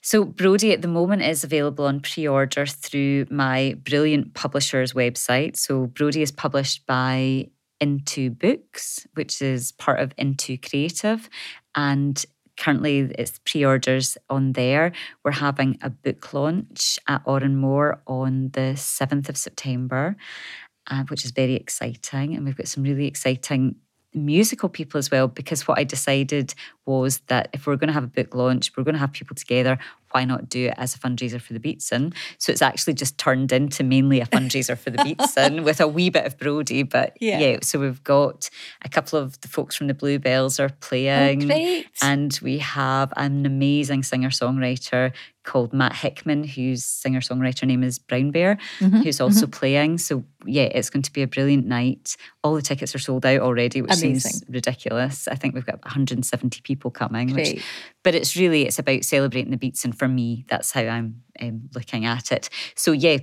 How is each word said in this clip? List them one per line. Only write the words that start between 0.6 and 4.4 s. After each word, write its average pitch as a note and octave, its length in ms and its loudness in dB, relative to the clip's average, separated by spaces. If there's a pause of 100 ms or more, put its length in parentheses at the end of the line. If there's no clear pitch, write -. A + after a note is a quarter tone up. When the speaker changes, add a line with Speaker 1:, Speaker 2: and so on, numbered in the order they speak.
Speaker 1:
at - 80 0
the F3 60 -4
moment F3+ 340 2
is D#3 220 0
available C#3+ 420 0
on C#3 140 2
pre-order C#3+ 640 0
through C#3 640 0
my C3+ 540 0
brilliant D3 500 2
publisher's C3+ 600 -2